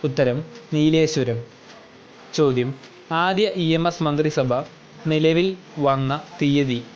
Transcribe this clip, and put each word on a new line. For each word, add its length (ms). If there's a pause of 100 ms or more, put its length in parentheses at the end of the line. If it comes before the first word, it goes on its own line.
ഉത്തരം, 300 (360)
നീലേശ്വരം. 640 (1000)
ചോദ്യം, 340 (500)
ആദ്യ 240 (180)
ഇ 20 (120)
എം 120
എസ് 160
മന്ത്രിസഭ 520 (540)
നിലവിൽ 360 (380)
വന്ന 320 (220)
തീയതി? 380 (180)